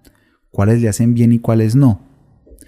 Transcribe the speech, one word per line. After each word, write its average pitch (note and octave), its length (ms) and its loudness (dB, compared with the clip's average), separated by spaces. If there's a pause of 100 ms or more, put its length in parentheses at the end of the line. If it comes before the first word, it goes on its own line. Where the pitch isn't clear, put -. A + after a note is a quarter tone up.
(500)
cuáles A2 320 0
le A2+ 80 -2
hacen A#2 240 -2
bien A#2+ 180 2
y A#2 60 0
cuáles A2 360 -2
no, C3 280 2 (640)